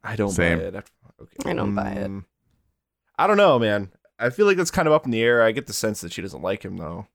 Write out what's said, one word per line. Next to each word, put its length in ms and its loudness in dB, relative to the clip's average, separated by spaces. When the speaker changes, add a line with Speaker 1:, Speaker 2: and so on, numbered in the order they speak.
Speaker 1:
I 140 -8
don't 140 -2
Speaker 2:
Same. 280 0
Speaker 1:
buy 60 -6
it. 100 -10
Okay. 300 -10
Speaker 3:
I 20 -2
don't 220 -4
buy 160 -4
it. 200 -8
Speaker 1:
Mm, 140 -12
I 80 2
don't 100 4
know, 220 6
man. 340 0
I 120 0
feel 160 2
like 120 4
it's 120 0
kind 180 0
of 60 6
up 100 2
in 60 -4
the 120 0
air. 200 6
I 100 6
get 140 -8
the 60 -14
sense 280 -4
that 120 -12
she 100 -10
doesn't 200 -12
like 220 -4
him, 140 -10
though. 360 -12